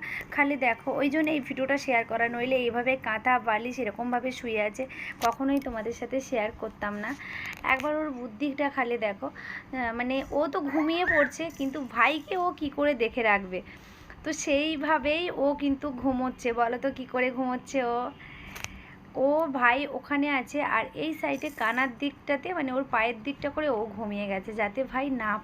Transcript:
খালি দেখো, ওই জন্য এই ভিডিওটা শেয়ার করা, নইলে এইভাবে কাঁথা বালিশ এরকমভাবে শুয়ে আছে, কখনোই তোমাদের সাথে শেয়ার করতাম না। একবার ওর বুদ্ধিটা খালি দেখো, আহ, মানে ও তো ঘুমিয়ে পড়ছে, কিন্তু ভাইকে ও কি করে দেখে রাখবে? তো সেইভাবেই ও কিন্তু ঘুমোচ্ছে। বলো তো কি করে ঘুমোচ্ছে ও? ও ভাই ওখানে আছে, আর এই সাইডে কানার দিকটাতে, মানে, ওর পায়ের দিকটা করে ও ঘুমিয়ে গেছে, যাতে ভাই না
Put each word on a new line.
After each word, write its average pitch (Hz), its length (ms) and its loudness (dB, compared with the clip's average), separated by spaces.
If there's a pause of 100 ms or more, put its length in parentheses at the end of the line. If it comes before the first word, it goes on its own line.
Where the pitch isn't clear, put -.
(320)
খালি 285 240 4
দেখো, 247 360 0
ওই 285 180 2
জন্য 311 220 2
এই 302 80 2
ভিডিওটা 262 380 0
শেয়ার 240 280 2
করা, 226 240 2
নইলে 240 260 0
এইভাবে 240 400 2
কাঁথা 247 440 2
বালিশ 233 400 0
এরকমভাবে 240 520 0
শুয়ে 226 300 -2
আছে, 214 260 -2 (360)
কখনোই 269 360 2
তোমাদের 233 340 -4
সাথে 254 280 -4
শেয়ার 220 380 -2
করতাম 208 340 -4
না। 214 220 -6 (480)
একবার 277 320 2
ওর 311 160 -2
বুদ্ধিটা 262 580 -2
খালি 240 280 0
দেখো, 208 280 -2
আহ, - 680 -6
মানে 254 380 0
ও 302 160 2
তো 339 140 -2
ঘুমিয়ে 311 440 2
পড়ছে, 320 520 2
কিন্তু 269 340 -4
ভাইকে 285 460 2
ও 359 200 2
কি 294 120 -4
করে 294 240 2
দেখে 226 300 0
রাখবে? 196 380 2 (600)
তো 302 100 -4
সেইভাবেই 302 960 2
ও 277 280 2
কিন্তু 285 300 0
ঘুমোচ্ছে। 247 640 0
বলো 240 240 2
তো 269 140 0
কি 262 140 -8
করে 254 260 0
ঘুমোচ্ছে 254 520 -2
ও? 240 280 0 (1040)
ও 262 120 4 (240)
ভাই 247 260 6 (100)
ওখানে 285 420 0
আছে, 277 340 0
আর - 220 2 (100)
এই 320 180 -2
সাইডে 285 360 -2
কানার 247 500 0
দিকটাতে, 285 540 -2
মানে, 294 180 -2
ওর 269 200 0
পায়ের 233 320 2
দিকটা 277 260 -4
করে 302 200 0
ও 226 160 2
ঘুমিয়ে 208 420 -4
গেছে, 196 260 -4
যাতে 208 300 0
ভাই 254 260 -2
না 226 220 0 (120)